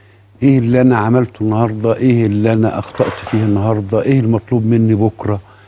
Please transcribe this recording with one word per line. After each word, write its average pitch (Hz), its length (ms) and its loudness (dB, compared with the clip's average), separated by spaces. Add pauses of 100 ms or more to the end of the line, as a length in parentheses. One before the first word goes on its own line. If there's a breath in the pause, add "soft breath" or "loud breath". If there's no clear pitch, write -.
(440 soft breath)
إيه 135 160 4
اللي 120 220 2
أنا 127 160 4
عملته 113 460 0
النهاردة، 110 520 -2
إيه 120 300 2
اللي 107 280 0
أنا 110 260 0
أخطأت - 400 -4
فيه 110 240 -4
النهاردة، 107 580 -2
إيه 135 180 0
المطلوب 113 460 0
مني 113 300 2
بكرة، 104 440 -2 (280 soft breath)